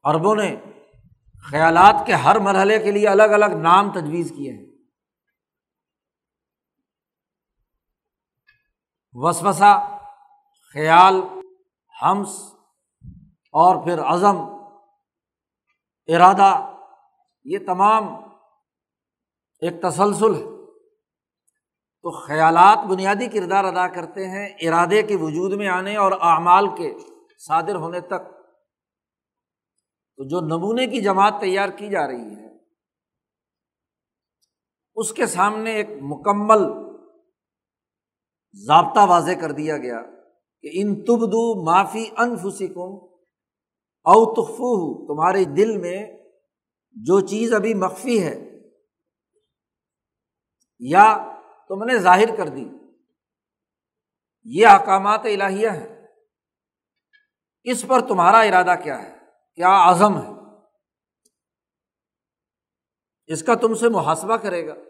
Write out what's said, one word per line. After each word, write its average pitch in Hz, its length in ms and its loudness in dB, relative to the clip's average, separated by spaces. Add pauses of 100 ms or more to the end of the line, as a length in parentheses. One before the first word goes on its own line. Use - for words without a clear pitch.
عربوں 160 320 0
نے 190 200 -4 (960)
خیالات 165 440 6 (100)
کے 226 80 0
ہر 160 260 2
مرحلے 196 400 2
کے 202 120 -2
لیے 208 160 2
الگ 202 160 6
الگ 208 220 4
نام 180 460 2
تجویز 165 460 -6
کیے 135 140 -12
ہیں۔ 135 140 -18 (4000)
وسوسہ، 170 840 2 (760)
خیال، 180 420 6 (840)
ہمس 190 520 -4 (960)
اور 175 320 4
پھر 165 160 -4
عزم، 175 380 0 (1700)
ارادہ، 185 680 4 (680)
یہ 175 220 -8
تمام 202 380 2 (1600)
ایک 170 220 -8
تسلسل 190 540 0
ہے۔ - 220 -14 (1400)
تو 165 100 -10
خیالات 170 760 4
بنیادی 196 400 -2
کردار 196 360 -2
ادا 180 240 -2
کرتے 175 400 -12
ہیں 196 220 -12 (120)
ارادے 170 420 0
کے 208 120 -4
وجود 170 380 -6
میں 202 140 -6
آنے 190 280 -6
اور 196 160 0
اعمال 180 560 2
کے 160 300 -8 (400)
صادر 165 380 -4
ہونے 170 260 -8
تک۔ - 360 -12 (1800)
تو 135 80 -16
جو 160 180 -6
نمونے 190 460 -4
کی 233 140 -6
جماعت 196 400 0
تیار 196 280 -4
کی 208 200 -16
جا 165 180 -4
رہی 113 280 -14
ہے، 104 220 -20 (2500)
اس 220 180 -6
کے 247 120 -4
سامنے 214 480 -4
ایک 214 140 -6 (140)
مکمل 202 580 0 (1900)
ضابطہ 175 460 2
واضح 175 320 4 (100)
کر 156 100 -8
دیا 151 260 -8
گیا 120 240 -10 (600)
کہ 151 120 -18
"ان 202 220 -4
تبدو 226 720 -2
ما 180 180 2
فی 220 340 -10
انفسکم 190 880 -8 (960)
او 220 300 4
تخفوہ"، 208 720 -6
تمہارے 175 360 -2
دل 196 340 0
میں 180 400 -10 (760)
جو 160 280 0
چیز 220 340 -2
ابھی 214 200 0
مخفی 190 500 -4
ہے - 360 -10 (2250)
یا 190 540 2 (340)
تم 196 160 -10
نے 240 140 -2
ظاہر 196 380 4
کر 180 140 -6
دی، 131 200 -14 (1700)
یہ 214 240 2
احکامات 202 520 4
الہیہ 202 500 -4
ہیں، - 380 -12 (1600)
اس 233 240 -6
پر 254 200 0
تمہارا 190 320 4
ارادہ 185 440 4
کیا 131 180 -10
ہے، - 160 -20 (380)
کیا 180 340 4
عزم 180 320 2
ہے، - 80 -16 (3000)
اس 160 180 -10
کا 233 120 0
تم 226 200 -2
سے 233 140 0
محاسبہ 180 480 -2
کرے 180 300 -8
گا۔ 151 60 -14 (160)